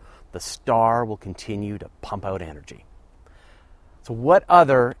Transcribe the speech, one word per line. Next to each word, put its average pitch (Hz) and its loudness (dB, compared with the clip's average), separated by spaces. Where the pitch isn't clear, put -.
the 90 -12
star 117 0
will 110 -8
continue 104 -10
to - -16
pump 98 -10
out 95 -8
energy. 76 -18
So 120 -10
what 147 4
other 135 4